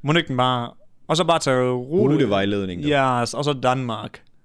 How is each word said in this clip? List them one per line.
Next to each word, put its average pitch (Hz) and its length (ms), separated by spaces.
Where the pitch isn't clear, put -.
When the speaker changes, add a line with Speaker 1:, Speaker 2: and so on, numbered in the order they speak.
Speaker 1:
Må 143 120
ikke 165 140
den 127 100
bare, 123 360
og 160 100
så 180 60
bare 165 160
tage 127 300
rute. 135 440
Speaker 2:
Rutevejledning, 101 680
du. 147 40
Speaker 1:
Yes, 131 460
og 135 120
så 147 80
Danmark. 123 680